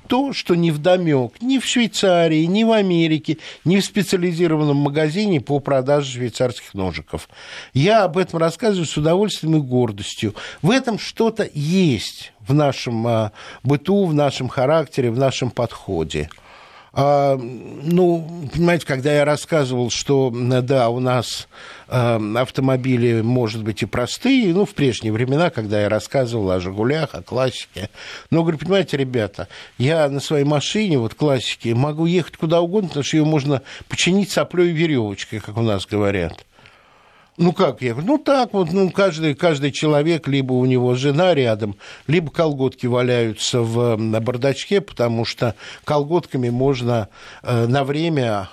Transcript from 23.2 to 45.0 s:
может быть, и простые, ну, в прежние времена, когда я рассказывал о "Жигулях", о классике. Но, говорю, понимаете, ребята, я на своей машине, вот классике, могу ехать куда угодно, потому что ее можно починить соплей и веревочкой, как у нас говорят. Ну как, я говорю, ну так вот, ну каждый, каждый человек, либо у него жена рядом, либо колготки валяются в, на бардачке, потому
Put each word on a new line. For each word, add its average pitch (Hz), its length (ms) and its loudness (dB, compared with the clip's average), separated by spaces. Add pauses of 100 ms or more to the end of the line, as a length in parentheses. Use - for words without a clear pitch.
может 113 420 0
быть, 107 200 -4
и 113 40 0
простые, 202 680 0
ну, 202 100 2
в - 100 -4
прежние 113 380 0
времена, 131 380 0
когда 107 320 -2
я 104 80 2
рассказывал 117 600 0
о 92 80 2
"Жигулях", 110 560 -2
о 90 80 -12
классике. 120 680 -4 (400)
Но, 165 120 2
говорю, 165 160 0
понимаете, 175 380 0
ребята, 123 520 -4 (280)
я 147 320 2
на 139 100 -4
своей 143 260 0
машине, 151 540 0
вот 113 160 -2
классике, 127 600 -2
могу 151 320 0
ехать 175 300 -2
куда 170 260 2
угодно, 175 260 -2
потому 143 160 -4
что - 140 0
ее 151 80 4
можно 147 360 0 (260)
починить 190 420 0
соплей 175 400 0
и - 20 -2
веревочкой, 120 680 -2
как 104 160 -12
у 117 60 0
нас 104 240 0
говорят. 101 580 -2 (960)
Ну 175 120 4
как, 160 300 0
я 123 100 -2
говорю, 147 160 -6
ну 302 100 2
так 269 340 0
вот, 185 200 -2
ну 190 180 2
каждый, 160 440 0
каждый 147 360 0
человек, 151 560 0
либо 135 280 0
у 127 100 2
него 123 320 2
жена 147 380 2
рядом, 110 420 0 (320)
либо 156 240 0
колготки 135 540 -2
валяются 123 760 0
в, 117 360 0
на 110 240 -2
бардачке, 123 600 -2
потому 117 440 -2